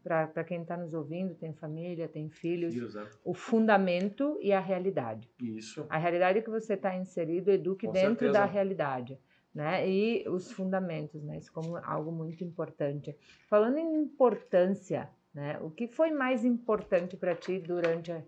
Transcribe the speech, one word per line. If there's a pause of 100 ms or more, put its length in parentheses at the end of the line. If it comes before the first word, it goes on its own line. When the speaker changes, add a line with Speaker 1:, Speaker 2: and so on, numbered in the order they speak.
Speaker 1:
pra,
pra
quem
tá
nos
ouvindo,
tem
família,
tem
filhos.
Speaker 2:
Filhos,
né? (160)
Speaker 1:
O
fundamento
e
a
realidade. (120)
Speaker 2:
Isso.
Speaker 1:
A
realidade
que
você
tá
inserido,
eduque
Speaker 2:
Com
Speaker 1:
dentro
Speaker 2:
certeza.
Speaker 1:
da
realidade, (380)
né?
E
os
fundamentos,
né?
Isso
como
algo
muito
importante. (320)
Falando
em
importância, (240)
né?
O
que
foi
mais
importante
pra
ti
durante
a